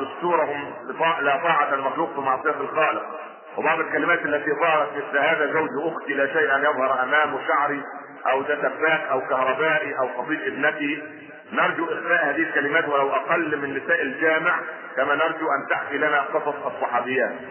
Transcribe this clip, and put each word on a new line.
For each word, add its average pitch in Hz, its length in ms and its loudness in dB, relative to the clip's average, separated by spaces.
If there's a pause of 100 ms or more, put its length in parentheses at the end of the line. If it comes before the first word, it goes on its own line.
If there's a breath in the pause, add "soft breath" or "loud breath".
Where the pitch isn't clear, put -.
دستورهم 147 680 -2 (140)
لطاع-، 156 320 0
لا 143 160 2
طاعة 151 380 2
المخلوق 135 400 -2
في 139 60 -4
معصية 135 400 0
الخالق. 143 600 -2 (360)
وبعض 160 240 0
الكلمات 156 460 2
التي 147 240 0 (100)
ظهرت 156 360 2
مثل: 143 220 -2
"هذا 151 340 2
زوج 156 160 0 (240)
اختي، - 220 -6
لا 139 120 2
شيء 143 280 2
ان 139 60 4
يظهر 131 420 2
امامه 143 460 2
شعري"، 143 340 2 (440)
او 135 160 2
"ده 147 140 0
سباك"، 151 440 2 (100)
او 131 100 2
"كهربائي"، 131 800 0
او 127 100 2 (140)
"خطيب 151 180 -2
ابنتي". 147 600 -2 (500)
نرجو 160 320 0
اخفاء 165 460 0
هذه 160 120 0
الكلمات 151 460 2
ولو 139 240 2
اقل 151 460 0
من 139 160 -4
نساء 165 280 0
الجامع، 160 580 2 (360)
كما 143 180 2
نرجو 160 320 0
ان 139 240 0
تحكي 143 280 -2
لنا 147 220 2
قصص 147 460 -2
الصحابيات. 123 680 0 (180)